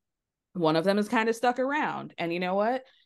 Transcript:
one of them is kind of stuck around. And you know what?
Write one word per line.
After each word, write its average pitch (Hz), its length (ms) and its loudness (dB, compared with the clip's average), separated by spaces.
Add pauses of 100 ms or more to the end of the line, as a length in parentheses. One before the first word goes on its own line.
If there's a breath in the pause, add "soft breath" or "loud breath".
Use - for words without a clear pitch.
(540)
one 160 220 2
of 160 80 2
them 196 160 2
is 208 100 -2
kind 226 180 2
of 226 80 0
stuck 247 220 0
around. 226 640 -4
And 170 120 -4
you 175 80 -2
know 185 140 -2
what? 233 300 0 (220 soft breath)